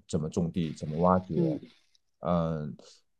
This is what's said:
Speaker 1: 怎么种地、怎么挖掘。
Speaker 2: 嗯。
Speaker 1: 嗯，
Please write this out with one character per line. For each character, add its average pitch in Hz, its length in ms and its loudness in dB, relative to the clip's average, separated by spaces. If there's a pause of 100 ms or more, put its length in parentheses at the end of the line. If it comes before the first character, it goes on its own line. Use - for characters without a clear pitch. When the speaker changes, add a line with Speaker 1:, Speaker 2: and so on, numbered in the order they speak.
Speaker 1:
怎 82 140 -2
么 78 80 -4
种 85 220 -2
地、 80 260 -2
怎 73 100 -10
么 76 120 -4
挖 92 180 6
掘。 92 220 -4
Speaker 2:
嗯。 170 200 2 (640)
Speaker 1:
嗯， 82 520 -2 (440)